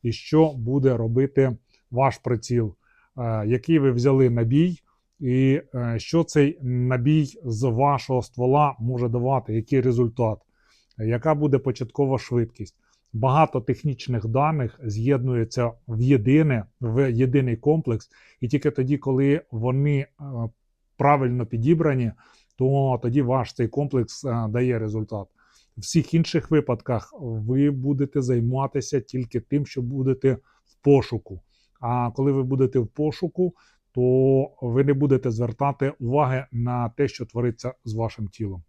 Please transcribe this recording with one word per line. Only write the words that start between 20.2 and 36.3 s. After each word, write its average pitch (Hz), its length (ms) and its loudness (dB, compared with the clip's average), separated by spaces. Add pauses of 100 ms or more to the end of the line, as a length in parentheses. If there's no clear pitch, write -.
правильно 127 500 2
підібрані, 131 680 0 (440)
то 135 460 0
тоді 123 200 0
ваш 123 300 -2
цей 117 160 -2
комплекс, 135 560 -4
е, 117 240 -2
дає 123 300 0
результат. 107 500 -6 (480)
В 117 40 -16
всіх - 340 -2
інших 165 360 0
випадках 127 680 -2
ви 127 500 0
будете 139 520 -2
займатися 127 800 -2
тільки 123 400 -6
тим, 139 260 -2
що - 160 -8
будете 131 520 0 (300)
в - 180 -20
пошуку. 120 580 2 (400)
А 120 300 -2
коли 135 220 0
ви 135 100 0
будете 131 360 0
в 117 80 0
пошуку, 160 680 -4 (380)
то 131 580 2 (120)
ви 127 220 2
не 143 80 2
будете 135 380 2
звертати 131 680 -2
уваги 131 520 0